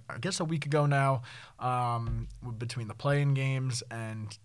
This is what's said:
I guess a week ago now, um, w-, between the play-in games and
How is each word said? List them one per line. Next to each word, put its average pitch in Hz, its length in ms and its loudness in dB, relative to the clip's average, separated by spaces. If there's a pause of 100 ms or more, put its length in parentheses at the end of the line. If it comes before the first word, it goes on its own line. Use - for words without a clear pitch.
I - 120 -8
guess 185 200 -2
a 175 60 0
week 156 220 -2
ago 147 180 4
now, 135 380 4 (340)
um, 120 720 0 (160)
w-, 117 120 -8
between 113 320 -6
the 101 60 -8
play-in 143 400 2
games 131 560 0
and 110 560 -6